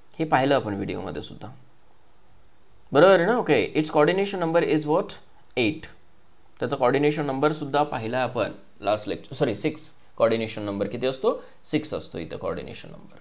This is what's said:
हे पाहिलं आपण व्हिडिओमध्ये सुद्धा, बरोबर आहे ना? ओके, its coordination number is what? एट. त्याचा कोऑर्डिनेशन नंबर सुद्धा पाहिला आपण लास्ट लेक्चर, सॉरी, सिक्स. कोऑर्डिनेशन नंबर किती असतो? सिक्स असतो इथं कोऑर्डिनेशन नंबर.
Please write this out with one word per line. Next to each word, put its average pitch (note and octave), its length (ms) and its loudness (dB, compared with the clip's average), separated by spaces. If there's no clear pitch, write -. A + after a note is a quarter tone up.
हे D#3+ 60 0
पाहिलं C#3 300 4
आपण G#2+ 180 0
व्हिडिओमध्ये F#2+ 480 -6
सुद्धा, - 260 -14
बरोबर F3 260 10
आहे E3 80 2
ना? A#3 120 2
ओके, D3 380 2
its D3+ 140 0
coordination F3+ 540 2
number E3 320 2
is D3+ 120 -2
what? D#3+ 240 0
एट. A#2 280 0
त्याचा B2+ 160 -2
कोऑर्डिनेशन C#3+ 500 2
नंबर C#3+ 260 0
सुद्धा D3 320 0
पाहिला B2+ 360 -4
आपण A#2 320 -2
लास्ट G#2 280 -2
लेक्चर, F#2 280 -8
सॉरी, B2 200 0
सिक्स. - 360 -6
कोऑर्डिनेशन A2+ 440 0
नंबर G2+ 260 -4
किती B2 200 -4
असतो? - 360 -2
सिक्स - 300 -4
असतो - 240 -8
इथं E2 200 -8
कोऑर्डिनेशन D2 520 -8
नंबर. G1+ 320 -18